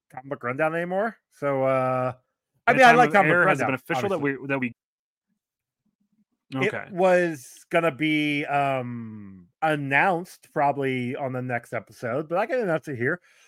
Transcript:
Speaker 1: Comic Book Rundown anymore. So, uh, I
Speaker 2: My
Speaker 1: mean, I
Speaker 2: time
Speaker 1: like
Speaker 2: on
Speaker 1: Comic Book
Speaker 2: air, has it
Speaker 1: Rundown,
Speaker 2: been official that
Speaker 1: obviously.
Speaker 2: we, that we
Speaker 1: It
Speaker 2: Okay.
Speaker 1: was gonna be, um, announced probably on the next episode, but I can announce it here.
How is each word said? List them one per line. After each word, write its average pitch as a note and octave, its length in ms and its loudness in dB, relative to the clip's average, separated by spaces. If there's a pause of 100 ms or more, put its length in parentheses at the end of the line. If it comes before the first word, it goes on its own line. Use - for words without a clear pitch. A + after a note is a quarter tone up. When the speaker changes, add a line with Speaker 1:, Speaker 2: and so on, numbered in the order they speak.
(120)
Speaker 1:
Comic C3+ 180 -16
Book C#3 140 -12
Rundown D3+ 320 -2
anymore. F#3 420 -4 (160)
So, C#3 300 -2
uh, B2+ 500 0 (540)
I A#3+ 60 6
Speaker 2:
My - 40 2
Speaker 1:
mean, C4 80 8
I A#3+ 40 10
Speaker 2:
time A#3+ 80 8
Speaker 1:
like A#3+ 120 6
Speaker 2:
on D#3 40 -8
Speaker 1:
Comic F#3+ 160 6
Book E3 60 4
Speaker 2:
air, F3 120 4
has D#3 120 2
it B2 40 0
Speaker 1:
Rundown, A2 40 0
Speaker 2:
been B2+ 80 0
official E3+ 340 -2
that F#3+ 60 -2
Speaker 1:
obviously. C#3 260 -4
Speaker 2:
we, C#3 60 -14
that C3+ 120 -2
we A#2+ 140 -4 (1800)
Speaker 1:
It C3 200 0
Speaker 2:
Okay. G#2 180 -8
Speaker 1:
was F3+ 800 0
gonna E3 200 2
be, D3+ 540 -2
um, A#2+ 1000 -4 (160)
announced D#3 920 0
probably C3+ 600 0
on C3 180 -6
the B2+ 80 -6
next B2 320 -6
episode, B2 560 -6
but E3+ 80 -4
I G#3 80 0
can B3+ 140 -2
announce E3+ 280 -2
it C#3 100 -8
here. C#3 220 -2 (280)